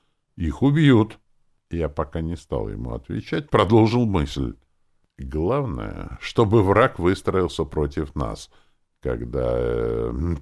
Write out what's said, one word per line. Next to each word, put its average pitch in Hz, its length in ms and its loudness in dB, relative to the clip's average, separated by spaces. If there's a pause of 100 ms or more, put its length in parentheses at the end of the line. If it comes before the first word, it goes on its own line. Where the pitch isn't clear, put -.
(360)
«Их 76 240 -4
убьют». 139 580 4 (520)
Я 82 180 -2
пока 78 320 -6
не 82 160 -6
стал 55 320 -8
ему 55 240 -8
отвечать, 147 560 -8
продолжил 110 560 4
мысль. 71 520 -2 (600)
«Главное, 67 1040 -6
чтобы 113 420 2
враг 101 360 4
выстроился 90 640 0
против 73 500 -4
нас. 55 360 -8 (500)
Когда, 60 540 -4
э, 58 880 -2